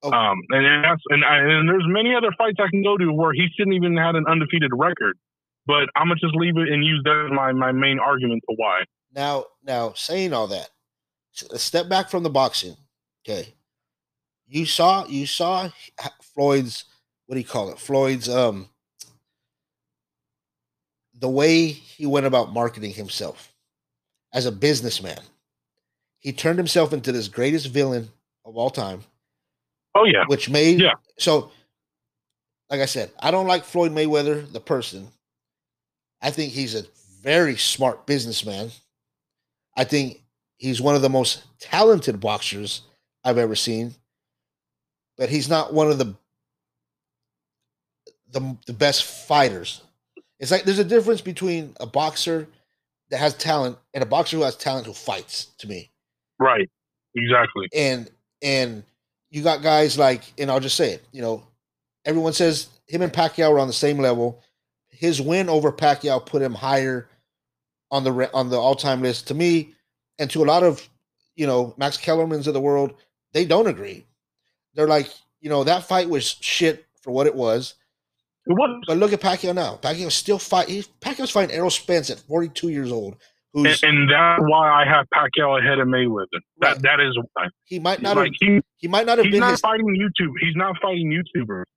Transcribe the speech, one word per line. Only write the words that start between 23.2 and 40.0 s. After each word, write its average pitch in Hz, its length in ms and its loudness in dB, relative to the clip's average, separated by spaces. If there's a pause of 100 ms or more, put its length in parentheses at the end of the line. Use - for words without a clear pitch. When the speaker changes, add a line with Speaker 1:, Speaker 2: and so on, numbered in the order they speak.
Speaker 1:
as 127 140 -4
a 120 60 -4
businessman. 110 680 -4 (1000)
He 139 140 -10
turned 165 260 -2
himself 160 360 2
into 127 180 -4
this 113 160 -4
greatest 135 400 -2
villain 127 400 -2 (380)
of 113 100 -16
all 120 140 -2
time. 98 320 -8 (920)
Speaker 2:
Oh, 214 100 6
yeah. 113 240 4
Speaker 1:
Which 139 200 0
made 160 320 4
Speaker 2:
Yeah. 175 120 4 (260)
Speaker 1:
so, 151 320 0 (1200)
like 139 100 -2
I 135 60 0
said, 113 240 -6 (100)
I 160 120 0
don't 190 160 0
like 180 160 2
Floyd 170 280 0
Mayweather, 151 580 0
the 113 100 -12
person. 110 480 -6 (1120)
I 139 80 -2
think 147 220 -6
he's 120 240 -6
a 104 80 -6 (380)
very 147 340 2
smart - 500 -2
businessman. 113 640 -4 (1040)
I 131 80 0
think 135 380 -4 (360)